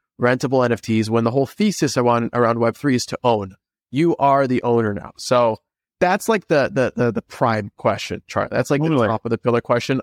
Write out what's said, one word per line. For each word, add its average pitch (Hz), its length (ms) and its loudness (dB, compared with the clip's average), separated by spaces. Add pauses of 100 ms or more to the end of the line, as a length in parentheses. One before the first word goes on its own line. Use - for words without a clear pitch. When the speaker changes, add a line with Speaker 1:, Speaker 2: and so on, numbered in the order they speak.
(200)
Speaker 1:
rentable 127 460 0
N 117 60 0
F 113 100 -2
Ts 110 280 0
when 117 140 0
the 113 80 0
whole 135 140 0
thesis 175 500 -2
around, 120 380 0
around 117 260 2
Web 117 160 0
three 139 200 0
is 120 100 -2
to - 180 -10
own. 104 320 0 (360)
You 156 260 2
are 139 300 2
the 127 160 0
owner 117 300 0
now. - 240 -10
So 120 400 2 (440)
that's, 180 260 0
like, 220 200 -2
the, 139 260 2
the, 127 220 0
the, 120 160 0
the 104 100 -6
prime 110 560 -2
question, - 480 -2
Charlie. - 260 -4
That's, 123 200 -2
like, 143 100 0
Speaker 2:
Totally. 156 200 0
Speaker 1:
the 110 60 2
top 110 180 -2
of 117 60 -4
the 113 60 0
pillar 120 240 0
question. 123 420 -2